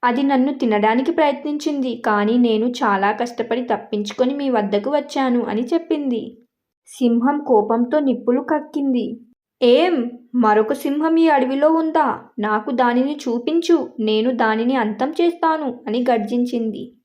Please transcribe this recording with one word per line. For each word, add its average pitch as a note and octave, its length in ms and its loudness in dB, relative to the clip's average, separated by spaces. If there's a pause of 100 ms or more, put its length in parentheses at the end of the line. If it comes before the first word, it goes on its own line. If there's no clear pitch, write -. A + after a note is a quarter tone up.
అది B3 180 2
నన్ను C#4 320 2
తినడానికి A3+ 580 2
ప్రయత్నించింది, D4 840 -2
కానీ G#3+ 400 0
నేను A3+ 300 2
చాలా G#3 460 0
కష్టపడి A#3+ 500 -4
తప్పించుకొని A3+ 720 -4
మీ C#4+ 160 -4
వద్దకు G3+ 400 0
వచ్చాను C4+ 520 0
అని G#3+ 200 -4
చెప్పింది. D4 760 -4 (480)
సింహం B3+ 600 0
కోపంతో A#3 520 2
నిప్పులు B3+ 420 0
కక్కింది. C#4 800 -4 (420)
"ఏం, C4 480 4 (240)
మరొక A3 380 4
సింహం D4+ 440 0
ఈ E4 120 4
అడవిలో C#4 440 2
ఉందా? D#4+ 460 0 (200)
నాకు G#3+ 320 -2
దానిని B3+ 460 2
చూపించు, D#4 760 -2 (100)
నేను G#3+ 300 0
దానిని A3+ 460 0
అంతం A3+ 340 -2
చేస్తాను" D#4+ 760 -2
అని B3 240 -2
గర్జించింది. A3+ 800 -2 (120)